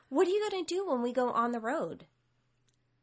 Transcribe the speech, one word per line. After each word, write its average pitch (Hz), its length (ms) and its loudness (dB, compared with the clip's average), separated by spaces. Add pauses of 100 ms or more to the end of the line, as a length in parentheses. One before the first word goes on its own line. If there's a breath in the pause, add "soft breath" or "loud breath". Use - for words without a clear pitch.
What 330 180 4
are 349 40 2
you 415 200 2
gonna 392 140 -4
do 370 240 -2
when 254 140 0
we 247 100 -2
go 247 180 2
on 240 220 2
the 233 80 -4
road 226 460 -4 (960)